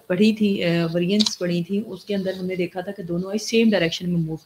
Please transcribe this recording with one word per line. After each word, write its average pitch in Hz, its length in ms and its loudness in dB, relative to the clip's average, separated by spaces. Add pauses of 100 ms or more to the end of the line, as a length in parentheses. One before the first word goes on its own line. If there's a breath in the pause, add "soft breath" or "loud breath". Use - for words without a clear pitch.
पढ़ी 208 240 4
थी, 208 280 2
अ, 170 240 2
वेरिएंस 175 500 0
पढ़ी 175 280 -2
थी, 196 180 -2
उसके 202 320 -8
अंदर 190 220 -2
हमने 185 200 -6
देखा 180 260 -4
था 196 100 -8
कि 196 120 -10
दोनों 175 280 -4
आई 208 60 -2
सेम 226 340 2
direction 175 380 0
में 175 100 0
move 156 260 -2